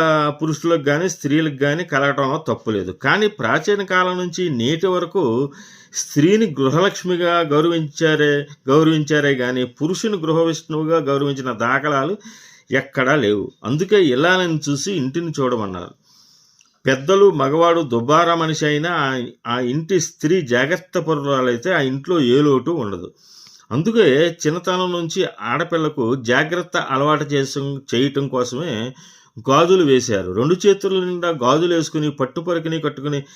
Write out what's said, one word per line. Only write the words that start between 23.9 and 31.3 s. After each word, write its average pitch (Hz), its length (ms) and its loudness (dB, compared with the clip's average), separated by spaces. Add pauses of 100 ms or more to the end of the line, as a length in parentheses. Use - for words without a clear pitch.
చిన్నతనం 180 460 -2
నుంచి 170 340 -4 (140)
ఆడపిల్లకు 151 760 -2
జాగ్రత్త 156 600 0
అలవాటు 143 480 0
చేసం-, 139 560 -4 (140)
చేయటం 139 340 0
కోసమే 123 640 -4 (560)
గాజులు 170 340 6
వేశారు. 117 480 2
రెండు 139 240 2 (100)
చేతుల 190 380 2
నిండా 175 240 -4
గాజులు 160 460 2